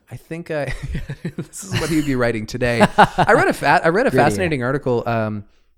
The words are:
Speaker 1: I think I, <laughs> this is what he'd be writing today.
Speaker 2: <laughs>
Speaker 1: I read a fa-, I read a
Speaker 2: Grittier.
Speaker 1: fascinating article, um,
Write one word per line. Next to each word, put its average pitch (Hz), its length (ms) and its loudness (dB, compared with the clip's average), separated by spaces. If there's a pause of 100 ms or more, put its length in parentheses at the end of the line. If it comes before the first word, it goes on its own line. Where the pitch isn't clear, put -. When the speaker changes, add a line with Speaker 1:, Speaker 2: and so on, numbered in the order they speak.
(100)
Speaker 1:
I 123 60 -14
think 165 340 -12
I, 151 160 -2
<laughs> 135 680 -8
this - 280 -12
is 190 160 -10
what 160 100 -4
he'd 156 160 2
be 139 80 0
writing 117 320 0
today. 120 440 0
Speaker 2:
<laughs> - 80 -4
Speaker 1:
I 190 340 4
read 330 160 4
a 330 60 0
fa-, 151 300 4
I 165 40 4
read 202 180 2
a 233 40 2
Speaker 2:
Grittier. - 60 -4
Speaker 1:
fascinating 156 460 2
article, 123 460 -2
um, 107 380 -4 (320)